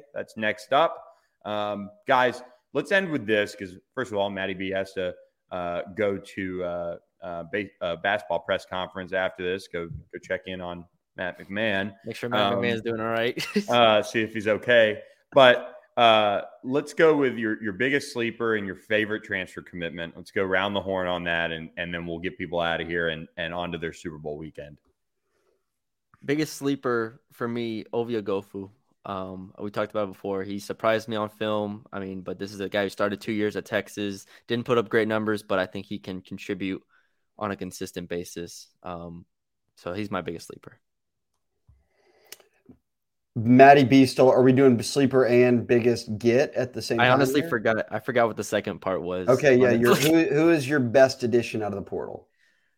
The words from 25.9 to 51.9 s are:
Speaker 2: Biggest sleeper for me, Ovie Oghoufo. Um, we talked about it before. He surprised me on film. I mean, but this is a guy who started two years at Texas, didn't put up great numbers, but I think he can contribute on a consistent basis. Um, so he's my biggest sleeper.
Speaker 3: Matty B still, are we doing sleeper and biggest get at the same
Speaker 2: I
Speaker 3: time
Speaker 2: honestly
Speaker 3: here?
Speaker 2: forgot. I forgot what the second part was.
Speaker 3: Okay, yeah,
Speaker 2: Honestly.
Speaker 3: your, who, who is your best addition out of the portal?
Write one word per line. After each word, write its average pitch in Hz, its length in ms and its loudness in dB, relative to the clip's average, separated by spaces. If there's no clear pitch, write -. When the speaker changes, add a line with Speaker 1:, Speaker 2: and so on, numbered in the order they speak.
Speaker 2:
Biggest 147 300 -4
sleeper 127 680 -4
for 123 160 -8
me, 117 440 -6
Ovie 117 280 -4
Oghoufo. 98 500 -6
Um, 95 540 -12
we 104 100 -8
talked 107 220 -6
about 107 160 -4
it 92 40 -12
before. 98 300 -6
He 101 160 -8
surprised 110 480 -2
me 113 80 -8
on 107 140 -4
film. 107 640 -4
I 98 80 -8
mean, 95 220 -10
but 92 180 -10
this 98 120 -8
is 98 60 -12
a 95 100 -6
guy 104 140 0
who 98 60 0
started 101 320 -4
two 117 120 -6
years 104 220 -2
at 92 100 -6
Texas, 101 640 -6
didn't 120 180 -4
put 123 120 2
up 104 100 0
great 113 180 2
numbers, 107 380 -2
but 95 160 0
I 92 60 -2
think 98 200 -12
he 101 140 -10
can 92 200 -10
contribute 95 640 -8
on 104 140 -6
a 95 40 -8
consistent 92 520 -10
basis. 87 600 -10
Um, 85 420 -14
so - 160 -10
he's 101 180 -6
my 90 120 -4
biggest 82 260 -12
sleeper. - 320 -20
Speaker 3:
Matty 135 480 10
B 135 220 8
still, 131 240 6
are 127 120 6
we 131 100 8
doing 127 300 6
sleeper 131 440 2
and 120 400 4
biggest 113 520 0
get 117 360 2
at 123 180 -4
the 110 100 -10
same 113 160 -2
Speaker 2:
I 120 60 4
Speaker 3:
time 127 80 6
Speaker 2:
honestly 135 300 2
Speaker 3:
here? - 80 -8
Speaker 2:
forgot. 113 400 0
I 107 100 -6
forgot 117 260 2
what 107 100 -4
the 107 60 -4
second 101 380 -4
part 90 220 -4
was. 90 260 -4
Speaker 3:
Okay, 131 280 4
yeah, 127 120 6
Speaker 2:
Honestly. 120 420 4
Speaker 3:
your, 165 140 4
who, 139 100 -2
who 160 160 4
is 143 180 0
your 147 120 0
best 123 420 4
addition 113 400 -2
out 101 100 -6
of 98 40 -8
the 92 120 -10
portal? 57 400 -10